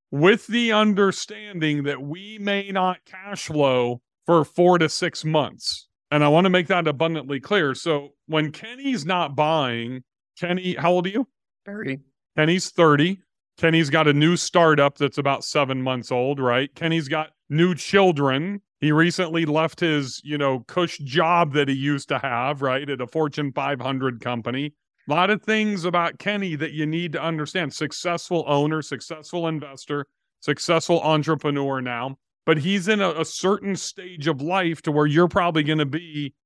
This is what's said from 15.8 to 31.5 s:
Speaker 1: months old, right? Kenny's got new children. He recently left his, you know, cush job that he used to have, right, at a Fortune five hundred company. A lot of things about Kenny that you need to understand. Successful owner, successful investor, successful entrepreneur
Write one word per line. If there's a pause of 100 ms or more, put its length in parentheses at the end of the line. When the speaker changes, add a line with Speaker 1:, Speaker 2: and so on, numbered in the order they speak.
Speaker 1:
months
old,
right?
Kenny's
got (180)
new
children. (180)
He
recently
left
his,
you
know,
cush
job
that
he
used
to
have,
right,
at
a
Fortune
five
hundred
company. (340)
A
lot
of
things
about
Kenny
that
you
need
to
understand.
Successful
owner,
successful
investor, (320)
successful
entrepreneur